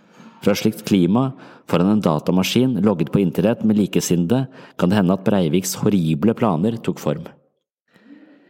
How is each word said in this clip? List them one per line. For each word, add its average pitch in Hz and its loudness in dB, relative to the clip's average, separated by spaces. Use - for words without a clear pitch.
Fra 101 2
et - -6
slikt - -2
klima, 110 2
foran 90 2
en 104 2
datamaskin 92 0
logget 85 -2
på - 0
internett 95 0
med 107 2
likesinnede, 92 0
kan 92 0
det 104 2
hende 92 2
at - -6
Breiviks - 0
horrible 92 0
planer 110 0
tok - -6
form. 76 -4